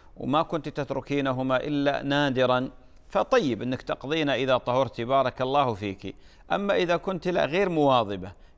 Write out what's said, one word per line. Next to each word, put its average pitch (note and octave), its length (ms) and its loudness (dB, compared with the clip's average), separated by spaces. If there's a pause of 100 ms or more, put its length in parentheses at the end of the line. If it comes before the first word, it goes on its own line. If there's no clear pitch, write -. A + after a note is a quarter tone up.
(160)
وما C#3 260 0
كنت D3+ 260 -4
تتركينهما C3+ 880 -2
إلا C#3+ 460 0
نادرًا، C3 680 2 (380)
فطيب B2+ 540 0
إنك B2 200 -6
تقضين D3 480 -2
إذا B2+ 260 2
طهرت، B2 440 0
بارك B2+ 420 0
الله C3 320 2
فيك. G2 400 -8 (380)
أما G3 240 0
إذا F3 200 2
كنت F3+ 320 -4
لا، F3 160 2
غير F3+ 240 0
مواظبة، A#2 640 2 (260)